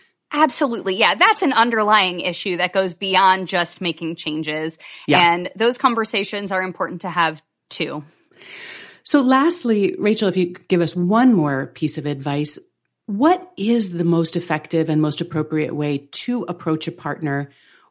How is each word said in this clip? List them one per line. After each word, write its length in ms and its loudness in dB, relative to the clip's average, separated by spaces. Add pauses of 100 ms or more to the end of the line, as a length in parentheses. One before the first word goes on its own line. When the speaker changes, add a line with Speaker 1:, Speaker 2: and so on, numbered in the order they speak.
(340)
Speaker 1:
Absolutely. 640 0
Yeah, 180 4
that's 300 4
an 100 2
underlying 680 2
issue 360 -4
that 160 -2
goes 220 0
beyond 540 2
just 320 -2
making 340 -6
changes. 640 -6 (260)
Speaker 2:
Yeah. 140 4 (120)
Speaker 1:
And 240 -4
those 220 0
conversations 720 -2
are 120 0
important 380 -6
to 100 -8
have 280 0 (300)
too. 340 -6 (1000)
Speaker 2:
So 180 4
lastly, 800 2
Rachel, 300 2
if 80 -2
you 160 0
could 140 -18
give 140 2
us 140 0
one 380 4
more 340 2
piece 300 -4
of 80 -6
advice, 520 -4 (500)
what 500 0
is 340 0
the 140 -2
most 320 2
effective 520 -2
and 120 2
most 200 0
appropriate 540 -4
way 360 -4
to 360 -6
approach 400 -4
a 60 -6
partner 560 -6 (420)